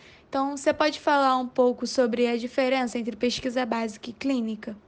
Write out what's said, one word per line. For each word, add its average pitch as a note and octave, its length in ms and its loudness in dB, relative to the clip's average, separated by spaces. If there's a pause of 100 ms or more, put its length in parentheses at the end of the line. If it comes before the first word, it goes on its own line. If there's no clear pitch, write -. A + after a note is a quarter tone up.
(300)
Então, C#4 260 -2
você D4 160 2
pode D4+ 280 0
falar C#4 380 4
um B3+ 100 -2
pouco B3 400 2
sobre A#3+ 400 2
a A#3+ 100 0
diferença B3+ 640 0
entre A#3 160 -6
pesquisa B3 500 -2
básica A3+ 460 -6
e - 20 -16
clínica? A3 640 -4 (100)